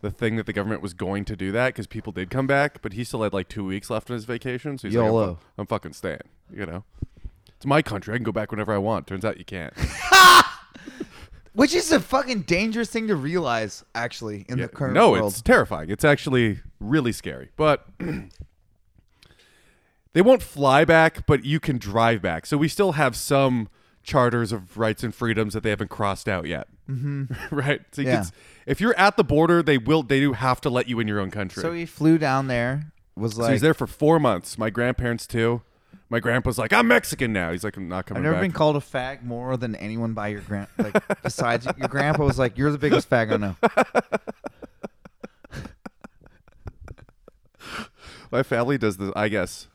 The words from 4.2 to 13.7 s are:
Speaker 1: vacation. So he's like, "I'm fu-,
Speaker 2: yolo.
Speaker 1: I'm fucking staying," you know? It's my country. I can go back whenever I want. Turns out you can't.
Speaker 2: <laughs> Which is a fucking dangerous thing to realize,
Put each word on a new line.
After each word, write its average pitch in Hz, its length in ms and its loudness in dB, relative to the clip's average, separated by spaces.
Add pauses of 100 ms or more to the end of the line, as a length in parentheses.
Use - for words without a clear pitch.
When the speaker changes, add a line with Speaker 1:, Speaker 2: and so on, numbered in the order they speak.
Speaker 1:
vacation. 127 500 -8
So 113 120 -10
he's 104 80 0
like, 117 100 4
"I'm 110 40 2
fu-, 113 60 2
Speaker 2:
yolo. 95 220 0 (180)
Speaker 1:
I'm 101 100 -8
fucking 95 280 -6
staying," 85 260 -8 (320)
you 104 140 -10
know? 87 180 -10 (720)
It's - 80 -20
my 139 160 2
country. 104 320 -6
I 120 60 -2
can 120 60 -4
go 107 80 -4
back 107 180 -4
whenever 104 240 -2
I 101 40 2
want. 98 280 -2
Turns 95 180 -8
out 107 140 -4
you 90 80 -18
can't. 85 320 -10
Speaker 2:
<laughs> - 1800 4
Which 277 180 4
is 349 200 0
a 269 80 6
fucking 254 420 -2
dangerous 214 480 -2
thing 226 180 -4
to 202 80 2
realize, 131 680 -2 (120)